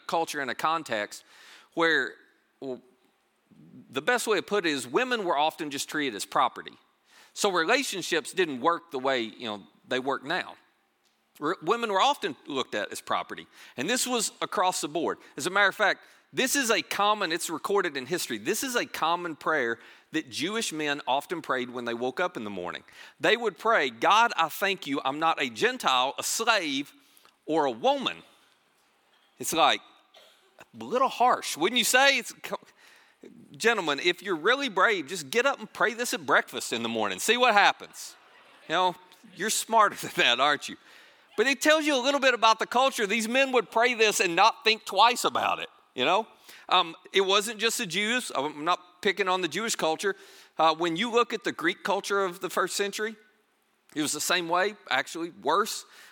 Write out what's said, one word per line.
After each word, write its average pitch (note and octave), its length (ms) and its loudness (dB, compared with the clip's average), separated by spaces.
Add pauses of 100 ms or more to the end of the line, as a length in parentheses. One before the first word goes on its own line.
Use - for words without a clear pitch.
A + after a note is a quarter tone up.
culture E3 340 -2
and B2+ 100 -4
a A2+ 40 -4
context D3 720 -4 (500)
where, D#3+ 380 2 (480)
well, C3 200 -8 (1080)
the C3+ 120 -4
best A#3+ 240 0
way A3 100 2
to D#3 60 0
put G3+ 240 -2
it D#3+ 40 2
is C3 160 -2
women A3+ 380 0
were E3+ 120 0
often D3+ 340 -2
just C3+ 180 -6
treated C#3+ 260 -4
as F#2+ 100 -6
property. A#2 480 0 (600)
So G#3 160 2
relationships E3+ 840 0
didn't D#3 280 -2
work E3 300 0
the C3+ 80 -6
way, C3 220 0
you A2+ 260 -8
know, G#2 160 -8 (240)
they B2+ 140 -2
work B2+ 240 -4
now. D3 300 -6 (840)
Re-, D3+ 240 -2
women A3 300 -2
were F#3+ 80 2
often A3 360 0 (100)
looked C3+ 280 -6
at G#2 180 -4
as - 80 -10
property. F2 460 -6 (300)
And C3+ 120 -4
this A#3+ 180 -2
was A#3+ 260 -2 (100)
across F#3 380 0
the E3 80 -4
board. D3 300 -4 (180)
As C3+ 100 -6
a F3+ 40 -4
matter G3 180 4
of F3+ 60 -4
fact, F#3 260 0 (320)
this B3 240 0
is B3+ 140 2
a F#3 120 2
common, G3+ 500 0
it's E3+ 160 -4
recorded E3+ 480 -2
in C3 100 -6
history, C#3 320 -4
this D3 240 -4
is B3+ 140 -4
a F#3+ 80 -2
common E3 500 -4
prayer C3+ 440 -2 (340)
that D#3 180 -4
Jewish G#3+ 420 -4
men D3 340 -4
often D3 360 -2
prayed B2+ 280 -4
when A#2+ 140 -8
they A#2 100 -4
woke B2+ 260 -4
up F3+ 160 -4
in A#2+ 80 -8
the G#2 60 -8
morning. F2 320 -8 (380)
They A3 160 4
would A3 220 -2
pray, F#3+ 320 2
"God, F3+ 460 4
I E3 120 0
thank F#3+ 380 -4
you, C#3+ 180 -2
I'm C#3 140 -4
not E3 220 2
a C#3 80 -2
Gentile, C3+ 680 0
a B2+ 40 -6
slave, F3 680 -2 (540)
or D3+ 180 2
a C3+ 60 2
woman." E3 460 0 (1200)
It's - 140 -6
like, C#3+ 280 4 (960)
a A2 60 -10
little A#3+ 240 0
harsh, - 480 0
wouldn't A3+ 220 0
you A3+ 60 2
say? C4+ 340 4
It's, - 140 -8 (100)
co-, - 160 -8 (960)
gentlemen, D#3+ 460 0
if F3 200 0
you're F#3 140 -4
really B3 320 0
brave, F#3+ 380 2
just D3+ 240 -10
get A#3+ 160 2
up C#4 120 0
and A3 140 -16
pray G#3+ 220 0
this A#3 200 -6
at E3 120 -6
breakfast C#3+ 460 0
in A#2 100 -2
the A#2 60 -2
morning. G#2+ 300 -2
See A3 180 2
what B3 180 4
happens. E3 600 2 (540)
You D#3+ 60 -2
know, F3+ 220 2 (400)
you're G#3 140 -4
smarter G#3 460 2
<laughs> - 60 -10
than D#3+ 140 -8
that, B2+ 240 4
aren't C#3+ 280 2
you? G#2 80 -14 (600)
But G#3+ 100 2
it C4+ 140 0
tells D#4 240 4
you D4 100 2
a B3 80 2
little C#4 180 2
bit B3+ 140 4
about A3 240 4
the A3 80 -4
culture. B3 400 2
These A3 220 0
men C4 240 0
would B3 180 2
pray A#3+ 240 2
this G#3+ 260 2
and F3+ 140 0
not G3+ 300 4
think A3 200 0
twice A3+ 400 4
about G#2+ 360 0
it, E2+ 80 -8 (260)
you B2+ 100 0
know? F#3+ 220 2 (420)
Um, E3+ 280 2 (160)
it F#3 80 4
wasn't G3+ 380 2
just A3 200 0
the A#3 80 -2
Jews. G#3+ 480 -2
I'm D3 300 -4
not F3 160 0 (200)
picking F#3+ 280 0
on F#3 120 0
the F3 80 -2
Jewish G3+ 280 -4
culture. F3 400 -2 (420)
Uh, D#3+ 160 4
when E3 220 0
you A3+ 160 -2
look A#3 200 2
at - 120 -6
the - 80 -2
Greek F3 320 -2
culture G3 400 0
of F3 160 -6
the F3+ 100 -6
first F#3+ 260 -2
century, G#3+ 380 -4 (800)
it D3+ 80 -2
was C#3+ 100 -2
the D3 80 -6
same F3 280 0
way, F#3 260 2 (160)
actually, D3 400 -4 (120)
worse. E3+ 420 0 (280)